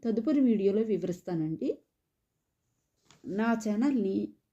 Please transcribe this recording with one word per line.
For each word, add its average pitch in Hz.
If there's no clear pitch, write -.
తదుపరి 233
వీడియోలో 208
వివరిస్తానండి. 175
నా 220
ఛానల్ని 214